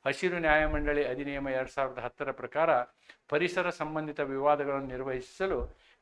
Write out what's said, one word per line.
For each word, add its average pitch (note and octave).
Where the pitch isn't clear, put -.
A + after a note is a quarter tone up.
ಹಸಿರು F3
ನ್ಯಾಯಮಂಡಳಿ D3+
ಅಧಿನಿಯಮ C#3
ಎರಡ್ C3
ಸಾವಿರದ B2+
ಹತ್ತರ B2+
ಪ್ರಕಾರ C3
ಪರಿಸರ F3
ಸಂಬಂಧಿತ D#3
ವಿವಾದಗಳನ್ನು C#3
ನಿರ್ವಹಿಸಲು C3